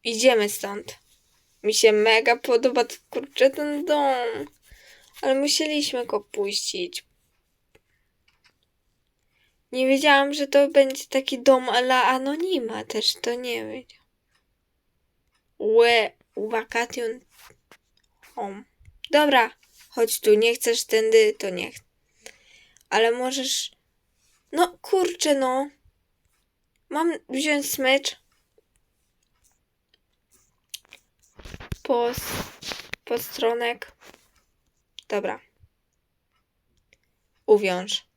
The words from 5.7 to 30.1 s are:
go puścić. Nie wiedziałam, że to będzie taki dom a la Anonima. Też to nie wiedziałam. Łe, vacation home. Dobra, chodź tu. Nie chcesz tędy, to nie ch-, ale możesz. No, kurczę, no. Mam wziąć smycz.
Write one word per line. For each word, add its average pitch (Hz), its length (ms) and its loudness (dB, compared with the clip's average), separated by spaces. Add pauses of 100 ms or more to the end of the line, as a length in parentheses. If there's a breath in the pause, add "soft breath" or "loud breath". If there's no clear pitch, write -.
go 208 140 -4
puścić. 196 840 -8 (2750)
Nie 262 160 0
wiedziałam, 277 460 4
że 285 140 -4
to 285 200 4
będzie 277 380 2
taki 269 340 -4
dom 254 300 4
a 226 80 0
la 254 260 2
Anonima. 262 800 -2
Też - 300 -4
to 240 200 -6
nie 240 320 -8
wiedziałam. 226 320 -16 (1600)
Łe, 226 520 4 (240)
vacation 226 840 -6 (1160)
home. 202 280 -10 (480)
Dobra, 285 400 4 (380)
chodź 226 300 -2
tu. 214 140 6
Nie 233 220 4
chcesz 233 280 -2
tędy, 220 560 4
to 202 100 -6
nie 180 220 -8
ch-, - 120 -20 (1040 loud breath)
ale 226 220 2
możesz. 254 600 -4 (800)
No, 349 300 -2
kurczę, 359 540 0
no. 269 340 -2 (1200)
Mam 320 240 -2 (160)
wziąć 285 420 -2
smycz. 269 440 0 (3750)